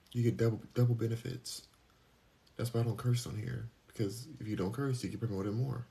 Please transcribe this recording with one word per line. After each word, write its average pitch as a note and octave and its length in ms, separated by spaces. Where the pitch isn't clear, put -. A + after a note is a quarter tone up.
You A#2+ 120
get G#2 120
double, A2 240
double A#2+ 220
benefits. A#2 640
That's A#2 180
why A#2 60
I - 20
don't A2+ 160
curse B2 300
on - 80
here, A2 320
because A2+ 400
if G#2+ 80
you G#2 80
don't F#2+ 160
curse, C3 320
you F#2+ 60
get G2+ 100
promoted G2+ 340
more. B2 360